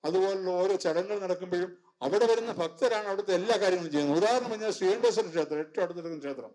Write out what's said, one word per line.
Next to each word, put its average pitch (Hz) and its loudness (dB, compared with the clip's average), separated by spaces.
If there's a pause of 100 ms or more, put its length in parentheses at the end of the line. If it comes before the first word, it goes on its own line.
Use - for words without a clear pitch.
അതുപോലുള്ള 190 0
ഓരോ 185 2
ചടങ്ങുകൾ 185 -2
നടക്കുമ്പോഴും 180 -4 (240)
അവിടെ 190 2
വരുന്ന 226 2
ഭക്തരാണ് 214 -2
അവിടുത്തെ 196 -2
എല്ലാ 208 2
കാര്യങ്ങളും 180 0
ചെയ്യുന്നത്. 147 2
ഉദാഹരണം 240 2
പറഞ്ഞാൽ 214 -2
ശ്രീകണ്ഠേശ്വര 202 2
ക്ഷേത്രം, 156 0
ഏറ്റവും 156 -2
അടുത്ത് 175 -4
കിടക്കുന്ന 165 -8
ക്ഷേത്രം 131 -10